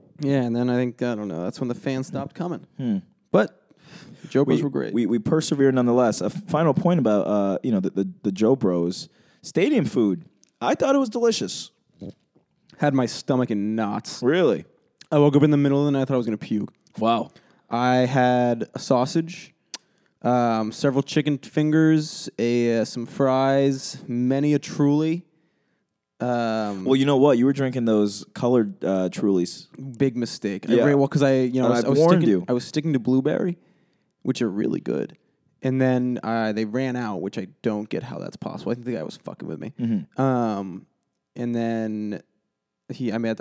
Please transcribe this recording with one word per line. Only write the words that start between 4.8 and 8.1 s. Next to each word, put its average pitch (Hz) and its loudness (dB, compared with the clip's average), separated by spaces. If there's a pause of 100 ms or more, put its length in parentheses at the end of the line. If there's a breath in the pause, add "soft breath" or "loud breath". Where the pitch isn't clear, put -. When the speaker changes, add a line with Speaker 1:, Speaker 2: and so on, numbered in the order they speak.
Speaker 2:
we, 117 2
we 113 0
persevered 139 2
nonetheless. 120 2
A 92 -2
final 156 0
point 175 2
about, 107 2
uh, 98 0
you 127 -2
know, 101 2
the, 95 -2
the, 95 -2 (140)